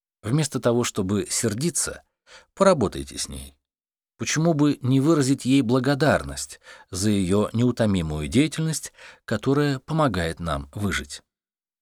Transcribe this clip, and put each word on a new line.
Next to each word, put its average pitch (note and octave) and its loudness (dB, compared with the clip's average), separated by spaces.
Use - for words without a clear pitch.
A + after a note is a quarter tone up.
Вместо C#3 -2
того, A#2+ 2
чтобы G2 -2
сердиться, A#2+ -4
поработайте G#2 0
с - -8
ней. C#2 -14
Почему D#3+ 0
бы C#3+ 2
не B2+ 4
выразить C#3 2
ей C3+ 4
благодарность B2 0
за G2 0
ее G2 2
неутомимую F#2+ 0
деятельность, D3+ -2
которая C#3 0
помогает G2+ -2
нам C#2+ -4
выжить? F2+ -6